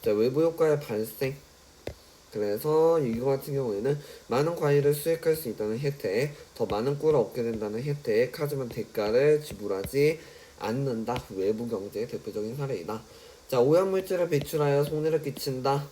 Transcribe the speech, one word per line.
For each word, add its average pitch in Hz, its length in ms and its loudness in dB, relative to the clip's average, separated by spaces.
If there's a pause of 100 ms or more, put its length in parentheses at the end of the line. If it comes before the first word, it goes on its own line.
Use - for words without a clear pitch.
자, 113 100 0
외부 127 300 2
효과의 160 380 2
발생. 120 560 -4 (960)
그래서 151 640 2
이거 120 280 0
같은 139 260 0
경우에는 131 460 0 (300)
많은 151 280 0
과일을 143 380 4
수확할 160 420 0
수 127 140 -6
있다는 110 280 -4
혜택, 139 560 -2 (200)
더 117 100 -2
많은 113 340 -2
꿀을 151 160 4
얻게 123 280 2
된다는 110 400 -4
혜택, 131 580 0
하지만 139 300 -4
대가를 120 760 2
지불하지 104 760 -2 (400)
않는다. 120 640 -4 (140)
외부 110 320 0
경제의 104 400 -6
대표적인 107 480 -8
사례이다. 113 460 -6 (460)
자, 127 120 2
오염물질을 180 680 4
배출하여 147 540 2
손해를 156 380 0
끼친다. 139 680 -2